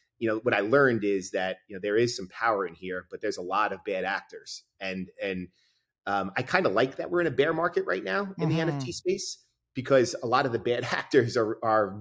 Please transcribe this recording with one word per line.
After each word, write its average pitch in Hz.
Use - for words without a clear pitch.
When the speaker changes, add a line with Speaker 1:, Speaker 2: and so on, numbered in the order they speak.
Speaker 1:
you 113
know, 110
what 117
I 104
learned 117
is 98
that, 95
you 101
know, 92
there 104
is 120
some 92
power 107
in 82
here, 90
but 95
there's 104
a 92
lot 98
of 92
bad 95
actors. -
And, 95
and, 92
um, 98
I 131
kinda 180
like 120
that 165
we're 175
in 170
a 143
bear 143
market 175
right 185
now 190
in 165
the 156
Speaker 2:
Mm-hmm. 165
Speaker 1:
N 143
F 135
T 127
space, -
because 127
a -
lot 127
of 117
the 113
bad 120
<laughs> -
actors 120
are, 113
are 110